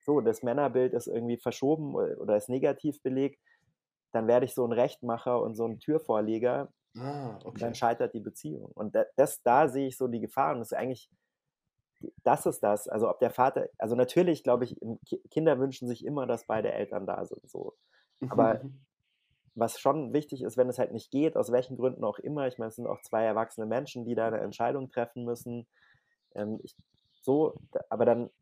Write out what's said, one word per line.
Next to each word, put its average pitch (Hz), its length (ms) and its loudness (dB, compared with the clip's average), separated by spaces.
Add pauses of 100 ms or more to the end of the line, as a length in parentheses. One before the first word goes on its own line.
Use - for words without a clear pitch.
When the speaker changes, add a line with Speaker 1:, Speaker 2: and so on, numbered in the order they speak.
Speaker 1:
so, 147 200 2
das 110 220 0
Männerbild 127 500 2
ist 120 140 -4
irgendwie 117 300 -2
verschoben 139 580 -2
o-, - 40 -2 (220)
oder 104 160 2
ist - 120 -2
negativ 139 540 0
belegt. 135 380 -2 (720)
Dann 113 140 0
werde 123 180 6
ich 120 100 -6
so 127 120 2
ein 117 60 0
Rechtmacher 120 680 0
und 113 140 -2
so 117 120 -2
ein 110 120 -6
Türvorleger. 123 960 0 (240)
Speaker 2:
Ah, 127 420 -8 (140)
Speaker 1:
Und - 100 -8
dann 117 100 -4
Speaker 2:
okay. - 20 -10
Speaker 1:
scheitert 117 400 0
die 110 60 -6
Beziehung. 135 520 -12
Und 107 220 -6
da, 110 100 4 (120)
das, - 260 4
da 135 260 6
sehe 135 180 -2
ich 127 100 -8
so 127 120 0
die 117 120 -4
Gefahr. 139 320 0
Und 127 60 -4
das 113 140 -8
ist 147 40 -2
eigentlich, 123 340 -6 (1120)
das 135 220 2
ist 160 180 -2
das. 104 240 2
Also 107 220 0
ob 90 100 -2
der 117 120 2
Vater, - 360 4 (100)
also 117 180 0
natürlich 147 480 4
glaube 123 220 4
ich, - 160 -12
im 113 240 -8
Ki-, - 240 -4
Kinder 156 300 4
wünschen 131 280 -2
sich 120 180 -6
immer, 143 220 -2
dass 120 180 -2
beide 110 280 0
Eltern 104 340 -4
da 98 180 -4
sind, - 240 -14
so. - 260 -10 (460)
Speaker 2:
Mhm, 131 80 -6
Speaker 1:
Aber 113 340 4
Speaker 2:
mhm. - 220 -16 (680)
Speaker 1:
was 113 240 0
schon 139 340 0
wichtig 143 300 -4
ist, 120 140 -6
wenn 127 120 4
es 123 100 -6
halt - 140 0
nicht - 180 -10
geht, 147 260 2
aus 110 140 0
welchen 127 260 0
Gründen 123 280 -2
auch 104 140 -2
immer, 143 280 -4
ich 123 120 -6
meine, 113 100 -4
es - 80 -18
sind 120 100 -6
auch 104 160 -4
zwei 110 220 0
erwachsene 110 420 -2
Menschen, 123 380 -4
die 117 100 -2
da 110 120 0
eine 113 140 -2
Entscheidung 123 480 -4
treffen 120 360 -6
müssen. 120 420 -8 (680)
Ähm, 107 280 -6
ich, - 140 -18 (440)
so, 143 340 2 (160)
da, - 180 -2
aber 113 160 2
dann 117 260 4 (100)